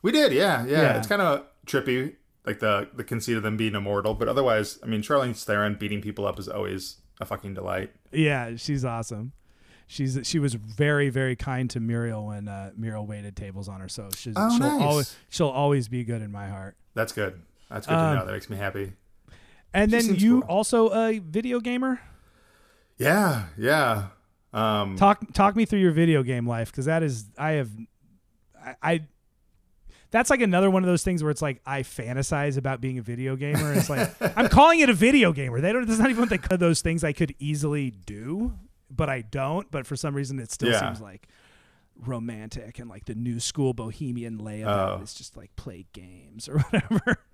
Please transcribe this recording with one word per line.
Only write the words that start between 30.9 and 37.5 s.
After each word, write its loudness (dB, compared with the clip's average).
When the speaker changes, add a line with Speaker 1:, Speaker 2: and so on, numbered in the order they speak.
Speaker 2:
things 0
where 0
it's -4
like, -4
I -4
fantasize -2
about -2
being -4
a -8
video -6
gamer. 0
It's 2
like, 0
Speaker 1:
<laughs> -2
Speaker 2:
I'm 4
calling 8
it 8
a 6
video 6
gamer. -4
They 2
don't, 0
that's 2
not 6
even 0
what 2
they 2
call 0
those 4
things -2
I -2
could 0
easily -2